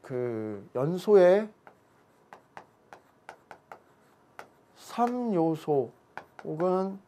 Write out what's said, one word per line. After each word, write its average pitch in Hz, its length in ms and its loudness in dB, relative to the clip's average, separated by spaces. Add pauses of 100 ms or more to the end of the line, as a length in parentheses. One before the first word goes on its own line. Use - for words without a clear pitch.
그 110 720 -6
연소의 185 720 4 (3250)
삼 240 580 -4
요소 156 600 0 (500)
혹은 185 640 -2